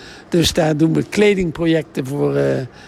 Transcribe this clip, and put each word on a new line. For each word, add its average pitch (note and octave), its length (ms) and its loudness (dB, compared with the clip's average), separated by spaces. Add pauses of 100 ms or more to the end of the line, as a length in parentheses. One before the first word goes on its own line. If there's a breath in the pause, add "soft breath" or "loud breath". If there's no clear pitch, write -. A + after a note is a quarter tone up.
(300 loud breath)
Dus E3 240 2
daar D#3 240 0
doen D#3+ 160 2
we D3 100 0
kledingprojecten E3 1000 0
voor, C#3+ 300 -2
eh, C3+ 260 0 (260 loud breath)